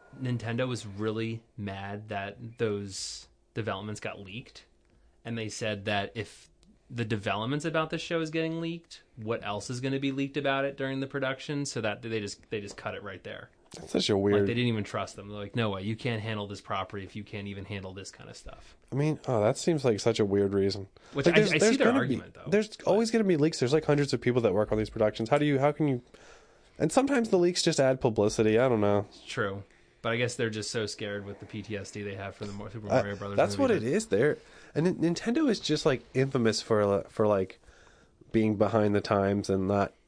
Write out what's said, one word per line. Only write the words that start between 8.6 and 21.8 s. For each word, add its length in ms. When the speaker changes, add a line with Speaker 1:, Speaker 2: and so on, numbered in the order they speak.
Speaker 1:
leaked, 400
what 220
else 240
is 140
gonna 160
be 140
leaked 260
about 260
it 140
during 220
the 60
production? 600
So 160
that 180
they 200
just, 180
they 140
just 160
cut 160
it 80
right 200
there. 280
Speaker 2:
That's 160
such 160
a 80
Speaker 1:
Like, 80
Speaker 2:
weird 220
Speaker 1:
they 80
didn't 140
even 160
trust 320
them. 120
They're 80
like, 200
"No 140
way, 120
you 140
can't 260
handle 240
this 160
property 420
if 120
you 80
can't 240
even 180
handle 260
this 200
kind 180
of 60
stuff." 380
Speaker 2:
I 20
mean, 320
oh, 160
that 160
seems 260
like 160
such 200
a 40
weird 300
reason. 320
Speaker 1:
Which 140
Speaker 2:
Like, 80
Speaker 1:
I, 60
Speaker 2:
there's, 120
Speaker 1:
I 60
Speaker 2:
there's 140
Speaker 1:
see 40
their 120